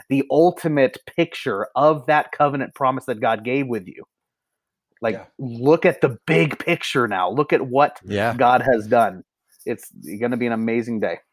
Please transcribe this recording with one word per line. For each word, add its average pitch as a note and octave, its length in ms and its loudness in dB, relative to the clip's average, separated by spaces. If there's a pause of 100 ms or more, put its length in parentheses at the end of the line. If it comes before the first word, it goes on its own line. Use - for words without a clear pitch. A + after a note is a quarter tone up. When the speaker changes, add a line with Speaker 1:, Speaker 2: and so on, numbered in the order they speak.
Speaker 1:
the C3+ 220 2
ultimate D3+ 680 2 (180)
picture A2 600 -4
of D3 320 2
that D3+ 240 2
covenant C#3 420 -2
promise C3 320 -2
that A2+ 140 -4
God A2+ 240 -2
gave C3 240 -2
with G#2+ 200 -6
you. - 160 -18 (960)
Like, A2+ 140 -2
Speaker 2:
Yeah. F#2+ 120 -12 (120)
Speaker 1:
look C3 480 2
at E3 160 2
the B2+ 240 0
big D#3+ 320 2
picture C#3+ 500 -2
now. F#2 220 -2
Look C#3+ 240 0
at C3+ 140 2
what C#3 360 2
Speaker 2:
Yeah. G2+ 320 -2
Speaker 1:
God A#2+ 280 4
has A#2 240 2
done. G#2+ 360 2 (400)
It's - 280 -8 (280)
gonna A#2+ 180 -4
be A#2+ 100 -4
an A#2 60 -2
amazing A2+ 480 -2
day. F2 180 -4 (140)